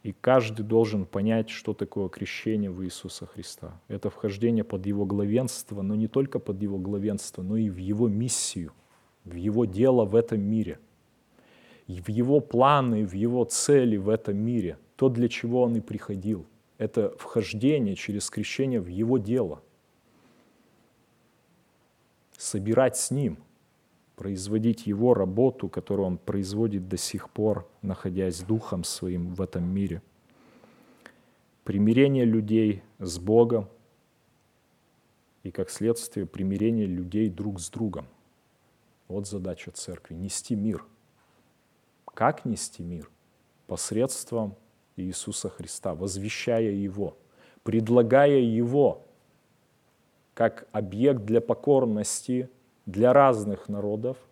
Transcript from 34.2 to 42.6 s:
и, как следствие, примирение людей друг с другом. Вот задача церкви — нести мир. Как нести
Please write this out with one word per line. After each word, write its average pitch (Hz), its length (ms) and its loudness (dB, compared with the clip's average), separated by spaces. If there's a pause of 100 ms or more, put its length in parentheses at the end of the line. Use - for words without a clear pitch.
и, 92 100 -10
как - 180 -4
следствие, 110 560 -2
примирение 101 600 0
людей 92 440 -2
друг 98 300 -6
с - 100 -10
другом. 90 360 -4 (1040)
Вот 98 180 -6
задача 92 440 -8
церкви — - 460 -14
нести 98 380 -6
мир. 104 300 -2 (1200)
Как - 400 -2
нести - 380 -6